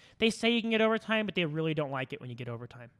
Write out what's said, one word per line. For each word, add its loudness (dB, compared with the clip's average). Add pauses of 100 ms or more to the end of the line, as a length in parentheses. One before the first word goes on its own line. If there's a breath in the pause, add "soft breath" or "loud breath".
(180 soft breath)
they 4
say 0
you 4
can -2
get 4
overtime, 2
but -4
they 2
really 0
don't -2
like -4
it -8
when -10
you -10
get -10
overtime." -12